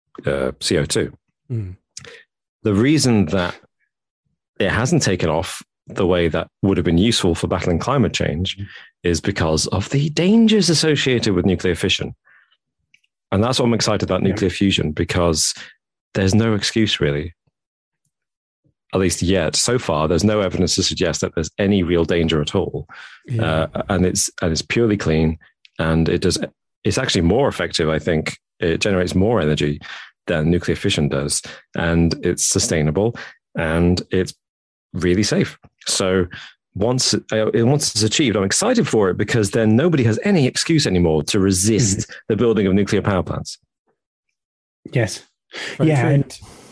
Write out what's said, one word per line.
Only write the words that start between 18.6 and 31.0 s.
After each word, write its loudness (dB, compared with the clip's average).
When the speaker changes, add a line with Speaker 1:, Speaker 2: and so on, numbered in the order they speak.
Speaker 1:
At 2
least 0
yet, 2
so 0
far, 0
there's 2
no 2
evidence 0
to 0
suggest -2
that -4
there's -4
any 2
real 2
danger 0
at -6
all. -4
Speaker 2:
Yeah. -2
Speaker 1:
Uh, -6
and 2
it's, -2
and 0
it's -4
purely 0
clean, 0
and 0
it 0
does, 0
it's 0
actually 0
more 2
effective, -2
I 0
think. -2
It -2
generates 0
more 2
energy 0
than 0
nuclear 0
fission 0